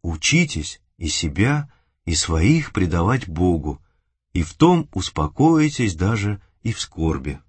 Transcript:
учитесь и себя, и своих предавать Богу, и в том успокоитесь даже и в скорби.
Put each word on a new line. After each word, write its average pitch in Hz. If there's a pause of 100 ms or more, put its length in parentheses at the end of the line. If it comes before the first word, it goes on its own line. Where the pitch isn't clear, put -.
учитесь 85 (160)
и 85
себя, 107 (340)
и 82
своих 87
предавать 90
Богу, 80 (520)
и 87
в 78
том 165
успокоитесь 135
даже 101 (200)
и 117
в -
скорби. 71